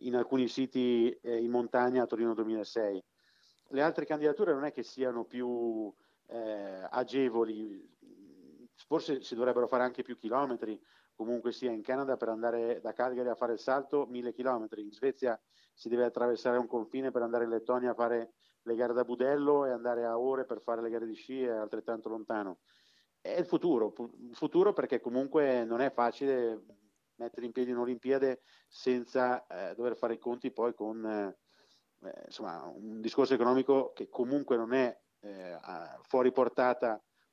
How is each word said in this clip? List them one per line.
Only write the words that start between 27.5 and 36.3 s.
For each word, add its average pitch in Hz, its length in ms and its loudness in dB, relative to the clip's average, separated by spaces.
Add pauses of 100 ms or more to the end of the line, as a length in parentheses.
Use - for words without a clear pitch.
piedi 123 200 0
un'Olimpiade 127 720 0 (260)
senza, 127 800 0
eh, 92 280 -6
dover 117 220 -2
fare 113 180 0
i 110 40 -4
conti 120 340 -4
poi 117 200 0
con, 110 320 -6
eh, - 1200 -8
insomma, 85 380 -10 (100)
un 110 260 -12
discorso 123 340 2
economico 127 580 4
che - 160 -10
comunque 131 480 0
non 113 160 -2
è, 127 240 2 (240)
eh, 95 400 -12
a-, 82 440 -12
fuori 127 260 4